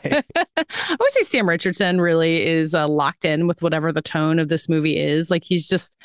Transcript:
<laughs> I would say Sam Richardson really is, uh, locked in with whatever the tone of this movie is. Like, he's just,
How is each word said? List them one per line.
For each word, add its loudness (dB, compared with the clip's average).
<laughs> -2
I -4
would 2
say 2
Sam 0
Richardson 0
really 2
is, 0
uh, 2
locked 0
in 2
with -2
whatever 0
the -4
tone 0
of 0
this -2
movie 0
is. 0
Like, -2
he's 0
just, -4